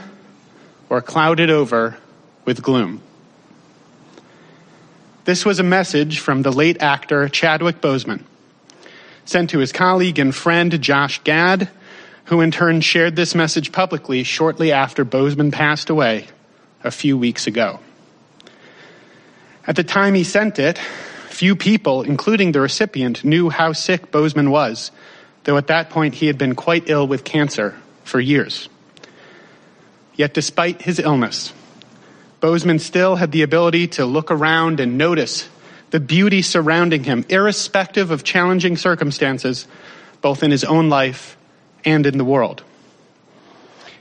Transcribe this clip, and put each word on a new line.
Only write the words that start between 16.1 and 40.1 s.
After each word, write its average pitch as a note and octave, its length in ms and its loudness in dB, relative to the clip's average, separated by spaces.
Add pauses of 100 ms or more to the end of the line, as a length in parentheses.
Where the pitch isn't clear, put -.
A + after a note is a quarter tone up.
a A#2+ 60 -4
few C#3+ 260 0
weeks A#2+ 300 -2
ago. A2+ 340 -2 (1900)
At D#3+ 80 -2
the E3+ 80 0
time G3 320 2
he F3+ 80 2
sent G#3 340 -2
it, D3+ 220 0 (500)
few F#3+ 260 2
people, D3+ 480 0
including F3+ 480 0
the C#3+ 80 2
recipient, C3+ 640 -2
knew E3 260 2
how D#3+ 240 0
sick - 380 -4
Boseman D3+ 380 2
was, C3 420 0 (540)
though C#3+ 120 2
at C#3 100 -2
that D#3+ 220 0
point D3+ 260 -2
he D#3 120 -2
had C#3+ 100 0
been C3 160 0
quite E3+ 340 -2
ill D3 200 0
with C3 160 -4
cancer C#3 500 -2 (300)
for - 160 -2
years. C3+ 500 -2 (1500)
Yet D3 200 -2
despite F3 480 -2
his F3 160 -2
illness, C#3+ 520 -2 (920)
Boseman E3 380 2
still F3+ 360 0
had F3 160 -2
the D#3+ 100 0
ability E3 460 2
to C#3+ 180 -2
look D3+ 240 -2
around D#3+ 500 2
and B2 200 0
notice D#3 480 -2 (420)
the D#3+ 100 0
beauty F3+ 440 2
surrounding D#3+ 640 0
him, B2 220 -2
irrespective F#3+ 840 0
of C#3+ 120 -4
challenging F3+ 540 0
circumstances, C#3 880 -2 (560)